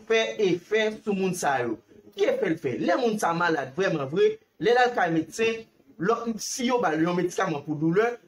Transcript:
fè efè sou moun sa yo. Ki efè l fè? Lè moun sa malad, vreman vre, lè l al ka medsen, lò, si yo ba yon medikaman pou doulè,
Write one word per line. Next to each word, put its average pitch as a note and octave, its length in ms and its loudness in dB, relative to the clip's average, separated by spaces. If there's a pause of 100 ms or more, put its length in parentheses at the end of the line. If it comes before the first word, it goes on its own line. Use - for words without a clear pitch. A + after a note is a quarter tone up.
fè A3+ 340 0
efè G#3+ 540 0
sou G#3 260 -4
moun F#3+ 180 0
sa D3 240 0
yo. A#2+ 200 -4 (320)
Ki G4+ 160 0
efè - 240 0
l - 80 0
fè? B2 180 -4
Lè F3 220 0
moun A3+ 200 0
sa E3+ 140 0
malad, E3 420 0
vreman E3+ 360 -2
vre, G#3 220 4 (240)
lè G#3+ 180 2
l B3 80 4
al A#3+ 120 2
ka F#3+ 140 2
medsen, A3+ 540 -2 (360)
lò, G3+ 220 0 (140)
si A#3+ 340 -4
yo B3+ 140 2
ba E3+ 120 0
yon E3+ 220 0
medikaman F3 480 -2
pou D3 140 -4
doulè, F3 320 2 (180)